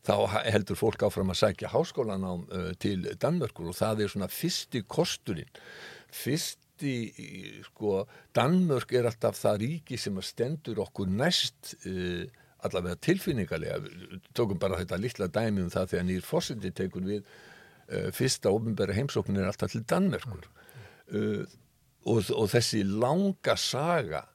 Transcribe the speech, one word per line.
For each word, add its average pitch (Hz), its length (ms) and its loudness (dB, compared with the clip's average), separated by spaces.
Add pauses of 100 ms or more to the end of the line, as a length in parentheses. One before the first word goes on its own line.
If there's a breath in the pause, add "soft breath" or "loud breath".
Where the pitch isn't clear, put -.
þá 101 80 6 (160)
ha-, 107 120 2 (120)
heldur 101 240 2
fólk - 300 2
áfram 95 260 0
að - 60 0
sækja 101 320 2
háskólanám, 95 760 0
uh, 90 220 -4 (100)
til 95 300 -2 (140)
Danmerkur 117 500 -2
og - 80 -10
það 107 240 2
er 98 80 -4
svona 95 180 -2
fyrsti - 560 -4
kosturinn. - 720 -4 (560 loud breath)
Fyrsti, - 800 -4 (240)
í, 95 240 -12 (240)
sko, 101 380 0 (320 loud breath)
Danmörk 147 580 4
er 117 160 4
alltaf 113 300 -2
það 104 240 4
ríki 147 340 -6
sem 95 240 -4
að - 80 -8
stendur 120 560 -2
okkur 95 240 -2
næst, - 720 0
uh, 90 400 -2 (400 soft breath)
allavega 90 380 -2 (100)
tilfinningalega. 92 760 0
Við 90 500 -16
tökum 98 240 2
bara 92 220 0
þetta 90 180 -2
litla 101 320 -2
dæmi 104 320 2
um 85 80 -6
það 95 220 0
þegar 90 160 0
nýr 92 180 -4
forseti 107 480 -2
tekur 95 320 -2
við, 104 160 -4 (640 loud breath)
uh, 95 240 -2
fyrsta - 400 2
opinbera 107 400 0
heimsóknin 101 480 2
er 95 80 2
alltaf - 240 -4
til 110 80 -2
Danmerkur. 123 640 0 (640 loud breath)
Uh, 107 320 0 (640)
og, 110 280 4
og 107 180 2
þessi 120 340 4
langa 131 720 2
saga 127 680 -2 (100)